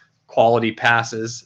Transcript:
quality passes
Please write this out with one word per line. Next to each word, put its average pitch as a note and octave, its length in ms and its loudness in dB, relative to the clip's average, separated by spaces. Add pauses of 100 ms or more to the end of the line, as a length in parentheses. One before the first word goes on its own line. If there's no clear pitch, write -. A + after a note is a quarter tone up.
(280)
quality A2+ 460 2
passes A#2 720 -2